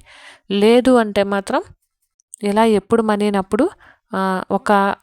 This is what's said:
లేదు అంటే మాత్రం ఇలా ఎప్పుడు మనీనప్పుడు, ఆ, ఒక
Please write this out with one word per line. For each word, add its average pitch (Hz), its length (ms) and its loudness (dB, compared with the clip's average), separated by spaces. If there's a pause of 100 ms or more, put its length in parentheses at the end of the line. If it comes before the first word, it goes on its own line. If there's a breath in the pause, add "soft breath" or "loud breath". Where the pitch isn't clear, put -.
(500 loud breath)
లేదు 226 460 4
అంటే 208 260 0
మాత్రం 202 400 -4 (800)
ఇలా 208 220 0
ఎప్పుడు 226 380 0
మనీనప్పుడు, 208 680 -2 (460 soft breath)
ఆ, 190 340 -4
ఒక 196 520 0